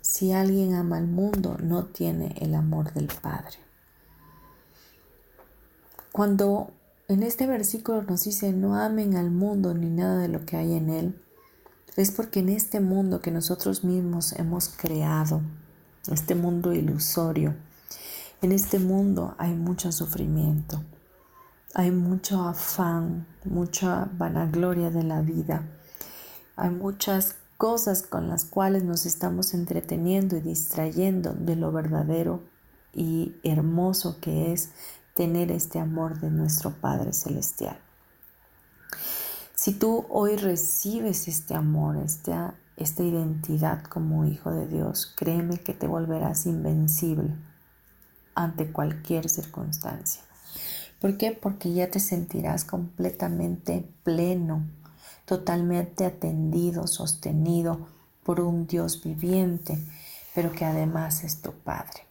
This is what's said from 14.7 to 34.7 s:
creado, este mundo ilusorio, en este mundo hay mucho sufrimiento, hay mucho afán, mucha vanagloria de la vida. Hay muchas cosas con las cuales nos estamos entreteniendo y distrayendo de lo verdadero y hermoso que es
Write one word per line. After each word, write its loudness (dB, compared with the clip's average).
creado, 0
este 0
mundo 2
ilusorio, 2
en 4
este 2
mundo 2
hay 0
mucho 0
sufrimiento, 0
hay 4
mucho 2
afán, 0
mucha 0
vanagloria 2
de 0
la 0
vida. 0
Hay 2
muchas -2
cosas 2
con -4
las -2
cuales 2
nos 0
estamos -2
entreteniendo 0
y 0
distrayendo 0
de 0
lo 0
verdadero 0
y -2
hermoso 2
que 0
es -2